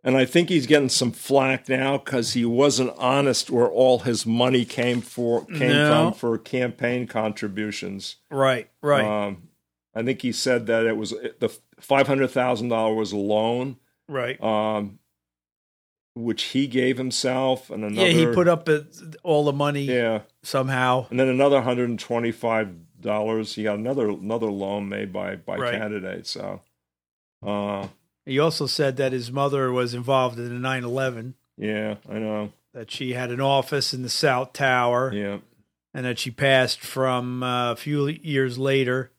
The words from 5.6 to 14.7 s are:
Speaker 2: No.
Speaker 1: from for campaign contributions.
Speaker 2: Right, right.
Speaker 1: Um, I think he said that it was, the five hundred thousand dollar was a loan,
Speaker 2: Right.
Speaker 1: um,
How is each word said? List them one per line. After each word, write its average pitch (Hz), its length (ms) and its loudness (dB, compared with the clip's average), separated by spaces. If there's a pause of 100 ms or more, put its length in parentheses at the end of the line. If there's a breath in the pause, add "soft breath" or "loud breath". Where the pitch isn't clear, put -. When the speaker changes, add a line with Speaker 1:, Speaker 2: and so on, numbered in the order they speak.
Speaker 2:
No. 151 380 4
Speaker 1:
from - 20 -6
for 117 260 -2
campaign 123 680 -2
contributions. 104 1080 -6 (140)
Speaker 2:
Right, 135 380 0 (140)
right. 143 220 4 (220)
Speaker 1:
Um, 90 220 -10 (460)
I 113 80 -4
think 120 200 -2
he 127 80 -2
said 120 360 0
that 113 180 2
it 113 140 2
was, 107 160 -6 (260)
the 113 80 0 (320)
five 139 260 4
hundred 135 240 2
thousand 123 380 0
dollar 113 260 2
was 107 180 -2
a 104 40 -4
loan, 113 600 0 (320)
Speaker 2:
Right. 131 340 -6
Speaker 1:
um, 107 560 0 (1160)